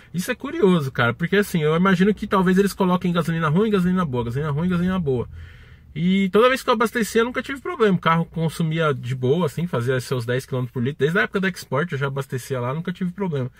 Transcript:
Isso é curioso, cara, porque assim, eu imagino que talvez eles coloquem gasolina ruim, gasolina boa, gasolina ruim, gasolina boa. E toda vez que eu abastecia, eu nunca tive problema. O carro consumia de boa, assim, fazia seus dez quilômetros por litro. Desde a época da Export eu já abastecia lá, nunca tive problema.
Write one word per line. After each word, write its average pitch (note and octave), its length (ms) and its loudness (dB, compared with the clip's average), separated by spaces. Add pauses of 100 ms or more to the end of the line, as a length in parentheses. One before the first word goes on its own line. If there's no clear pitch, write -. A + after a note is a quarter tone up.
(140)
Isso F3+ 180 -4
é - 40 -2
curioso, F#3 540 2
cara, A#2+ 240 0
porque E3+ 220 -2
assim, G3 260 0
eu D3+ 140 2
imagino F#3+ 380 4
que G#3+ 120 -6
talvez F#3 320 2
eles G3 160 4
coloquem F3+ 380 0
gasolina E3 380 0
ruim, G#3 200 2
gasolina F3+ 360 2
boa, B2 180 -2
gasolina C#3 260 -4
ruim, D#3+ 200 -2
gasolina F3+ 280 0
boa. C3 300 -2 (680)
E F#3+ 360 2
toda G#3+ 180 6
vez B3+ 160 2
que - 60 -6
eu B3+ 40 6
abastecia, A3+ 460 0
eu A#3 60 4
nunca B3+ 180 -4
tive C#4 160 -8
problema. G#3+ 380 2
O - 20 0
carro E3 240 2
consumia D#3+ 720 -2
de B2+ 200 -6
boa, C#3 340 2
assim, E3 200 -4
fazia B2+ 320 0
seus B2 260 -4
dez B2 200 -4
quilômetros B2+ 260 -4
por B2+ 100 -4
litro. C#3 180 -4
Desde E3+ 200 2
a A#3 40 2
época G3+ 180 -2
da F#3+ 80 0
Export F3 420 -4
eu C#3+ 60 -6
já C#3 100 -2
abastecia C3+ 540 -6
lá, B2 120 -4
nunca E3+ 200 -6
tive F3+ 180 -4
problema. D3 480 -4